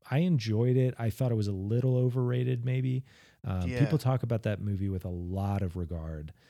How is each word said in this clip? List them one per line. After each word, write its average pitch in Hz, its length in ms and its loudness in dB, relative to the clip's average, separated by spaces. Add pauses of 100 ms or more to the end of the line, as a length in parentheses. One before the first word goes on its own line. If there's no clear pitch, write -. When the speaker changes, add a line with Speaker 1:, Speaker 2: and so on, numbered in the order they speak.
Speaker 1:
I 131 100 2
enjoyed 123 560 2
it. 127 220 2
I 113 140 0
thought 127 200 0
it 113 40 2
was 104 120 2
a 101 60 0
little 117 440 0
overrated, 123 680 0
maybe. 131 380 -2 (420)
Um, 92 240 -2
Speaker 2:
Yeah. 123 100 0
Speaker 1:
people 143 200 4
talk 131 240 2
about 117 200 0
that 104 160 -2
movie 101 300 -2
with 95 160 -2
a 92 40 -6
lot 95 520 -2
of 90 160 -2
regard. 80 560 -6 (160)